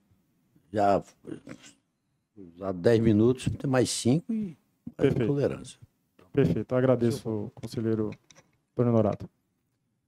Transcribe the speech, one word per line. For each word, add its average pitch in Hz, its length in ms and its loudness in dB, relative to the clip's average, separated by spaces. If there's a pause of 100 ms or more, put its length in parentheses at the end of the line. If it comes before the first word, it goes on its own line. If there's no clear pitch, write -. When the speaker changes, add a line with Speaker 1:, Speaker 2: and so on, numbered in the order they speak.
(720)
Speaker 1:
já, 101 300 2 (1600)
já 95 140 -6
dez 110 280 2
minutos, 113 580 2
tem 143 120 -6
mais 127 200 2
cinco 151 440 0
e 208 240 -8 (400)
mais 139 160 2
Speaker 2:
Perfeito. 117 140 -2
Speaker 1:
tolerância. 123 520 -4 (540)
Speaker 2:
Perfeito, 127 400 0
eu 127 40 2
agradeço, 117 800 0
conselheiro 110 560 -4 (640)
Antônio 120 180 0
Norato. 107 380 0 (800)